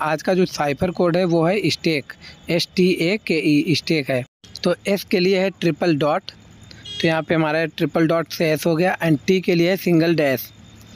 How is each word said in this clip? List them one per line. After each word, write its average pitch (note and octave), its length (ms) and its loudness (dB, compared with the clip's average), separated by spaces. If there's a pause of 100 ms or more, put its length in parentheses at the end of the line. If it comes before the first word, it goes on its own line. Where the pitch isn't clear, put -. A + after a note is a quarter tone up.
आज D#3 200 -2
का G3 120 0
जो F3+ 120 2
cypher D3+ 460 -2
code F3 260 0
है F#3 80 2
वो E3 200 2
है F#3 240 0
stake, D3+ 440 -4 (360)
S E3+ 260 -2
T F3+ 160 4
ए F#3 260 0 (100)
K E3 120 0
E, D3 360 2
stake D3 340 -2
है। B2+ 140 -2 (400)
तो F3 120 0 (120)
एस G3 160 -2
के G3 160 -2
लिए F#3 200 2
है F#3+ 120 0
triple E3+ 460 0
dot, D#3 340 -2 (680)
तो F3 60 2
यहाँ D#3+ 140 2
पे E3 140 -2
हमारा D#3+ 320 0
triple E3 400 0
dot E3 240 -2
से E3 200 -2
एस D3+ 140 -2
हो E3+ 100 2
गया F3+ 240 0
and D#3+ 280 0
T F#3+ 140 4
के F3+ 140 0
लिए E3+ 140 2
है F#3+ 100 0
single E3+ 360 2
dash C#3 340 0 (460)